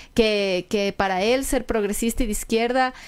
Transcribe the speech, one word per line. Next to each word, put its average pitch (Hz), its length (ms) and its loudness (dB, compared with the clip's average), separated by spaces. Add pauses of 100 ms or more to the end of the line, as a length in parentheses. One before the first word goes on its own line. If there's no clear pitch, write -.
(140)
que, 202 560 2
que 202 260 0
para 190 260 0
él 254 220 2
ser 262 220 -2
progresista 220 560 0
y 233 40 0
de 208 60 -2
izquierda 247 600 0 (140)